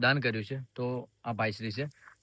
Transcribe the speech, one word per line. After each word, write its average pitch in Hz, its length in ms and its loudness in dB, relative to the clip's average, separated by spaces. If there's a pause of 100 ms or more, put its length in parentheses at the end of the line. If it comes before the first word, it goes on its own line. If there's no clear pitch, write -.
દાન 131 180 6
કર્યું 110 260 0
છે. 135 160 -6 (140)
તો 123 340 -2 (160)
આ 120 80 -2
ભાઈશ્રી 110 400 -2
છે 131 120 -2 (380)